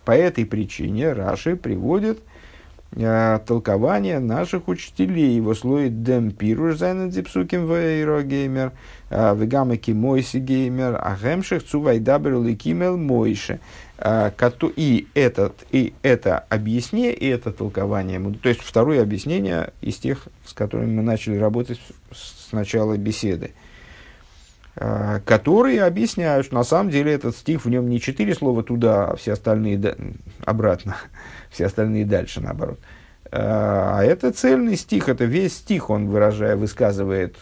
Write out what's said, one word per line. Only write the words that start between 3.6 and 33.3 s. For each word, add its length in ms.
наших 480
учителей. 680
Его 180
слой 360
дем 420
пируш 460
зайнен 340
зипсуким 560
вейро 560
геймер, 480
э, 260
вегамы 420
кимойси 600
геймер, 600
а 220
гемших 420
цу 180
вайдабер 600
ликим 400
эл 160
мойше. 600
Э, 380
кото-, 400
и 380
этот, 400
и 300
это 380
объяснение, 640
и 140
это 240
толкование, 640
мы, 160
то 160
есть 120
второе 420
объяснение 680
из 160
тех, 300
с 80
которыми 380
мы 120
начали 340
работать 420
с, 360
с 60
начала 440
беседы, 540
э, 480
которые 580
объясняют, 640
что 100
на 80
самом 280
деле 220
этот 220
стих, 300
в 40
нем 200
не 100
четыре 340
слова 300
туда, 460
а 80
все 160
остальные 440
да-, 200
обратно, 500
<laughs> 280
все 140
остальные 400
дальше, 340
наоборот. 400
Э, 720